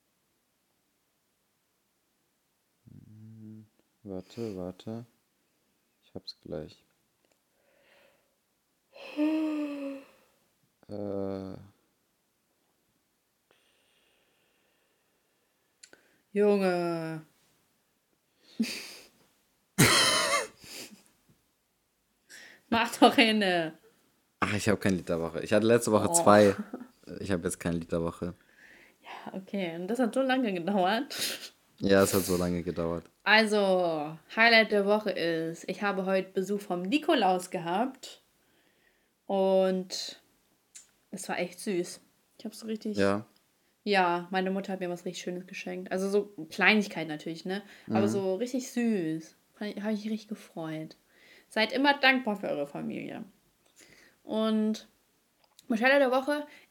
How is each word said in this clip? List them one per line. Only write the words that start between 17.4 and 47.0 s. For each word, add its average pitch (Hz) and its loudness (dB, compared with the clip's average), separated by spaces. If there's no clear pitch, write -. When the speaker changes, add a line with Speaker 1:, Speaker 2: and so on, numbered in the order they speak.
Speaker 2:
<laughs> - 6
Mach 226 0
doch - 8
Hände. 196 2
Speaker 1:
Ach, 98 -2
ich 104 -2
hab 98 2
kein 98 2
Lied 85 -6
der 85 -2
Woche. 82 -4
Ich - -4
hatte 107 4
letzte 117 4
Woche 104 4
Speaker 2:
Oh. - 0
Speaker 1:
zwei. 104 8
Ich 98 -8
hab 87 -2
jetzt 90 -6
kein 85 -2
Lied 85 -6
der 85 -2
Woche. 87 -6
Speaker 2:
Ja, - -16
okay. 190 -6
Und 180 -8
das 240 -2
hat 247 0
so 262 2
lange 254 0
gedauert. 196 0
Speaker 1:
Ja, 98 6
es 98 4
hat 95 2
so 92 0
lange 87 0
gedauert. 85 -4
Speaker 2:
Also, 190 2
Highlight 226 6
der 202 2
Woche 214 2
ist, 165 -4
ich 190 -8
habe 190 -2
heute 190 0
Besuch 196 -2
vom 180 -6
Nikolaus 196 2
gehabt. 185 -6
Und 190 0
es - -12
war 190 -6
echt 175 -6
süß. 180 -4
Ich - -16
hab 214 -12
so - -16
richtig 214 -6
Speaker 1:
Ja. 196 2
Speaker 2:
Ja, 175 2
meine 190 0
Mutter 190 -6
hat 185 -6
mir 175 -4
was 175 -8
richtig 180 -10
Schönes 180 -8
geschenkt. 185 -10
Also 190 -2
so 202 -2
Kleinigkeit 196 2